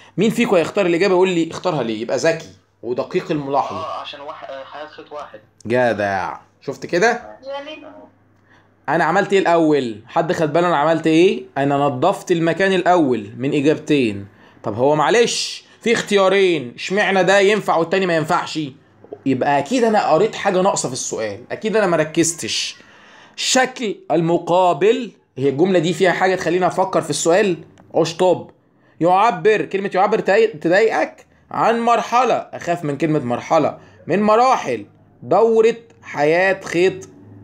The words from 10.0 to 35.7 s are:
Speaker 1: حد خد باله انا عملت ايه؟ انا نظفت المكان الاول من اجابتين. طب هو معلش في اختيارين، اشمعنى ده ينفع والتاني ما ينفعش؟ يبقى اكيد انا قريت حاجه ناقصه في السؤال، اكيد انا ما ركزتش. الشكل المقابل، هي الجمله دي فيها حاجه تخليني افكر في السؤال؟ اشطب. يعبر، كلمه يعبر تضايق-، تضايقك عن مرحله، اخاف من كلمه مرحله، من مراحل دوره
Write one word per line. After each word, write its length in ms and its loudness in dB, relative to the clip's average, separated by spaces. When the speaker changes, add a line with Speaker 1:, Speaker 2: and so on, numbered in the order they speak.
Speaker 1:
حد 260 -2
خد 200 -2
باله 140 2
انا 100 2
عملت 300 2
ايه؟ 360 4
انا 180 0
نظفت 560 0
المكان 420 0
الاول 640 2
من 160 -4
اجابتين. 720 0
طب 120 -4
هو 200 2
معلش 680 0
في 120 2
اختيارين، 840 2
اشمعنى 480 0
ده 160 4
ينفع 360 2
والتاني 300 0
ما 100 0
ينفعش؟ 440 -2
يبقى 340 0
اكيد 240 -2
انا 280 2
قريت 240 2
حاجه 260 0
ناقصه 260 -2
في 60 -8
السؤال، 580 -8
اكيد 240 -4
انا 120 2
ما 100 0
ركزتش. 800 -2
الشكل 600 -2
المقابل، 1000 2
هي 120 0
الجمله 300 2
دي 140 0
فيها 180 2
حاجه 240 0
تخليني 320 0
افكر 340 0
في 80 -6
السؤال؟ 480 2
اشطب. 580 0
يعبر، 640 2
كلمه 280 -6
يعبر 260 2
تضايق-، 380 2
تضايقك 680 0
عن 280 0
مرحله، 540 0
اخاف 500 -6
من 140 -4
كلمه 220 0
مرحله، 580 0
من 140 0
مراحل 640 2
دوره 520 4